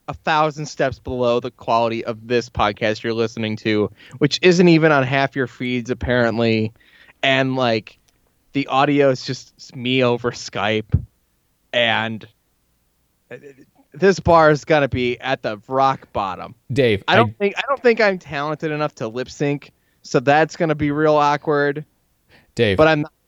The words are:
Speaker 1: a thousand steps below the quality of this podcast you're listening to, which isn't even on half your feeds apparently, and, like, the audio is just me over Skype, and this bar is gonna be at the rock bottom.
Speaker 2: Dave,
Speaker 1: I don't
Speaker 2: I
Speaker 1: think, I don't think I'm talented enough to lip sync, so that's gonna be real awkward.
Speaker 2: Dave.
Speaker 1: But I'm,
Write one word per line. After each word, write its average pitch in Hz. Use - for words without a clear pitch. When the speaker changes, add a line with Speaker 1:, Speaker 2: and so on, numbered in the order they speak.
Speaker 1:
a -
thousand 156
steps 135
below 123
the 123
quality 113
of 113
this 120
podcast 107
you're 117
listening 110
to, 104
which 147
isn't 180
even 160
on 143
half 135
your 135
feeds 123
apparently, 117
and, 135
like, 117
the 139
audio 139
is 131
just -
me 127
over 120
Skype, -
and 113
this 180
bar 160
is 151
gonna 147
be 123
at 131
the 107
rock 135
bottom. 90
Speaker 2:
Dave, 113
Speaker 1:
I 170
don't 107
Speaker 2:
I 107
Speaker 1:
think, -
I 185
don't 269
think 233
I'm 196
talented 151
enough 151
to -
lip 120
sync, 143
so -
that's 143
gonna 160
be 147
real 151
awkward. 147
Speaker 2:
Dave. 107
Speaker 1:
But 156
I'm, 151